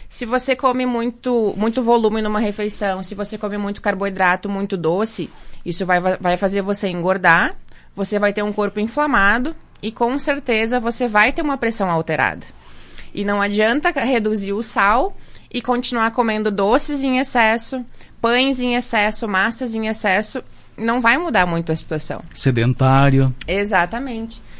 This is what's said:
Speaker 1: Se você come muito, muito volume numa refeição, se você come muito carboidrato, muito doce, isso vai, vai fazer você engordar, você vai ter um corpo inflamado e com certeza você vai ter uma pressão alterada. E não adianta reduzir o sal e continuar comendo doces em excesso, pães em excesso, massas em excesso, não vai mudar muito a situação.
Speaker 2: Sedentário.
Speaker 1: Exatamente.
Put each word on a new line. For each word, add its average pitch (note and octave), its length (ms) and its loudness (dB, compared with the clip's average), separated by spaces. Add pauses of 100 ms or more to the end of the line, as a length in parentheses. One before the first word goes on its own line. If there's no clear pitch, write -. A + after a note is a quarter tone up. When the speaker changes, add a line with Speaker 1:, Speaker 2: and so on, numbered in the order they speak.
Speaker 1:
Se - 160 -6
você B3 320 0
come B3+ 300 0
muito, A#3 720 0
muito A3+ 240 0
volume A3+ 400 2
numa G#3 180 0
refeição, G#3 640 -2
se F#3 120 -10
você G3+ 220 -8
come G#3 220 -6
muito G3+ 240 -6
carboidrato, F#3+ 640 0
muito G3 300 -2
doce, F3 500 0 (340)
isso F3+ 220 -4
vai, F3+ 160 2
vai F3+ 380 0
fazer G3 240 0
você G3+ 260 -2
engordar, F3+ 640 2 (400)
você G3+ 240 -2
vai G3+ 140 2
ter G#3 100 -2
um G#3 100 -2
corpo G#3 280 -2
inflamado A#3+ 760 2 (280)
e A3+ 100 -6
com B3 260 0
certeza B3 600 0
você A#3 260 -2
vai G#3+ 260 4
ter D#4 100 -2
uma C#4+ 160 0
pressão A3 320 0
alterada. C#3+ 560 0 (680)
E G3+ 100 -4
não G3+ 160 0
adianta G#3+ 500 2
reduzir A3 640 0
o G#3 100 -2
sal A3+ 540 2 (340)
e A#3+ 120 -4
continuar A#3+ 480 0
comendo A3 400 0
doces A#3 520 2
em C4 160 2
excesso, A#3+ 640 0 (360)
pães B3+ 400 2
em B3 140 0
excesso, A3 520 0
massas A3 480 0
em A3 120 -2
excesso, G#3+ 580 -2 (320)
não A3 240 0
vai A#3 160 4
mudar C4 300 2
muito E3+ 260 0
a D#3+ 40 -2
situação. D3+ 440 -4 (140)
Speaker 2:
Sedentário. C3 1000 4 (120)
Speaker 1:
Exatamente. A3 960 -2 (180)